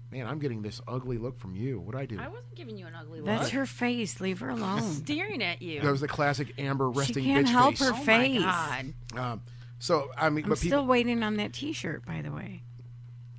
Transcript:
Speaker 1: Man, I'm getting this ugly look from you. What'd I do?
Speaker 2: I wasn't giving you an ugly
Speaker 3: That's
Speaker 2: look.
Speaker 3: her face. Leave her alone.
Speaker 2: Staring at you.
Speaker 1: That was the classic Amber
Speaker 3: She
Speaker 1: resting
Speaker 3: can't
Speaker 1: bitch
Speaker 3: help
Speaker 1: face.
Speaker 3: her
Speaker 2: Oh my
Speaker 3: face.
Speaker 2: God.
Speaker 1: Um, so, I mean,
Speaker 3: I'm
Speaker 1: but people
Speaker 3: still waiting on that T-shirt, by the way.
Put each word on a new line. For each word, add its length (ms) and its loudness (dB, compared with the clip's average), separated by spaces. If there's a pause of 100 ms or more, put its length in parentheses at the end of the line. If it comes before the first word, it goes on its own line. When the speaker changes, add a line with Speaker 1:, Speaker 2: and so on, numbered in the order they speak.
(120)
Speaker 1:
Man, 140 -6
I'm 120 -4
getting 220 -2
this 260 -8
ugly 300 -4
look 220 -6
from 180 -10
you. 240 -4
What'd 180 -6
I 60 -4
do? 160 -6
Speaker 2:
I 80 -6
wasn't 280 -14
giving 200 -12
you 100 -12
an 80 -14
ugly 280 -12
Speaker 3:
That's 220 2
Speaker 2:
look. 80 -2
Speaker 3:
her 120 2
face. 560 0
Leave 200 -2
her 100 -4
alone. 320 0
Speaker 2:
Staring 600 -2
at 200 -2
you. 180 -6
Speaker 1:
That 100 4
was 120 2
the 60 0
classic 500 0
Amber 340 2
Speaker 3:
She 60 0
Speaker 1:
resting 260 2
Speaker 3:
can't 220 6
Speaker 1:
bitch 40 4
Speaker 3:
help 280 8
Speaker 1:
face. 100 4
Speaker 3:
her 60 4
Speaker 2:
Oh 20 0
my 80 -2
Speaker 3:
face. 380 6
Speaker 2:
God. 520 0 (220)
Speaker 1:
Um, 260 -4 (360)
so, 360 2
I 140 4
mean, 160 2
Speaker 3:
I'm 60 2
Speaker 1:
but 100 2
people 200 4
Speaker 3:
still 60 0
waiting 360 4
on 160 0
that 160 -2
T-shirt, 500 -6
by 160 -6
the 120 -6
way. 280 -8 (800)